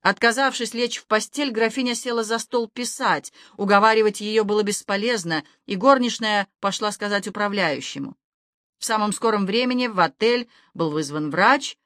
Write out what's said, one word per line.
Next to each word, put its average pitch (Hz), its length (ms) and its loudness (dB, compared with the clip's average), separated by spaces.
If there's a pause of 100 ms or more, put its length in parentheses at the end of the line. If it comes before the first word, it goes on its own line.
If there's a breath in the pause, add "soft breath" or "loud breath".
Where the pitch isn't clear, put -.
Отказавшись 233 720 0
лечь 233 240 -2
в - 80 -16
постель, 233 460 -2
графиня 226 420 0
села 233 300 -4
за 220 160 -4
стол 233 280 -4
писать. 226 640 -4 (240 loud breath)
Уговаривать 208 640 4
её 214 240 0
было 208 200 0
бесполезно, 202 800 -2 (220 soft breath)
и 196 100 -4
горничная 220 720 2 (100)
пошла 202 320 -2
сказать 208 380 -4
управляющему. 180 880 -4 (680)
В - 20 -12
самом 214 280 0
скором 208 340 0
времени 247 400 0
в 208 140 -2
отель 233 480 2 (260 soft breath)
был 160 160 -2
вызван 151 400 -4
врач 226 560 2